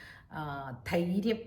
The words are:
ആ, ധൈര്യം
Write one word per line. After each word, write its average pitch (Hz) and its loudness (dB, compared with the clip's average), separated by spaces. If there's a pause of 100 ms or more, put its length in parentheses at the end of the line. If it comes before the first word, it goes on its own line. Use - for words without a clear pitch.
(320)
ആ, 143 -4 (220)
ധൈര്യം 185 4 (100)